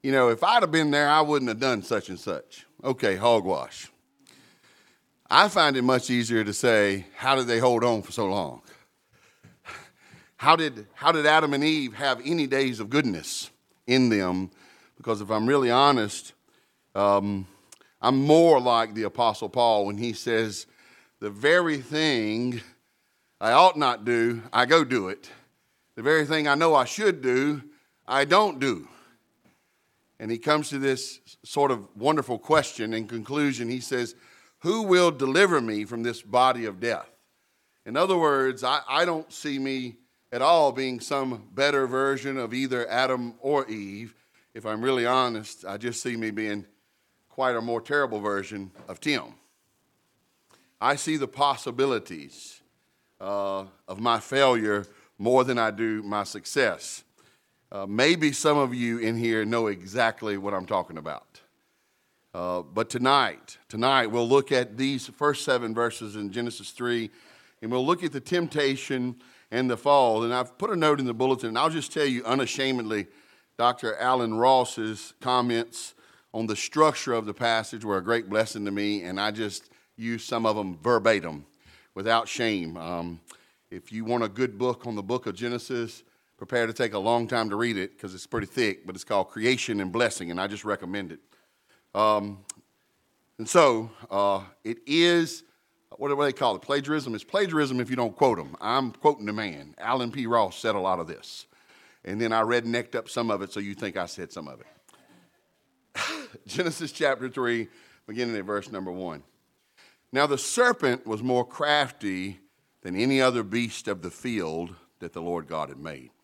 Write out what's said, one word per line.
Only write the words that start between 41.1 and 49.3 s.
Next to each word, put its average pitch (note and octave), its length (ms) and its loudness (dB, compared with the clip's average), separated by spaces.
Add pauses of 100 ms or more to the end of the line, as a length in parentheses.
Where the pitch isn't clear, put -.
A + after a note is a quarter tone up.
better C3+ 340 2
version C3+ 500 -2
of A#2 160 -6
either B2+ 360 -4
Adam B2 520 -2
or C#3 260 0
Eve. G#2+ 480 -12 (380)
If A2 120 -14
I'm G#2+ 160 -4
really B2+ 240 2
honest, A#2+ 600 0
I G2 100 -8
just A#2 260 -6
see B2 140 -6
me A2+ 160 -4
being G#2 340 -6 (600)
quite B2+ 300 -2
a A2+ 40 -2
more A#2 200 -4
terrible B2+ 400 -2
version G2 500 -6 (160)
of F#2+ 140 -16
Tim. C3+ 220 -2 (1600)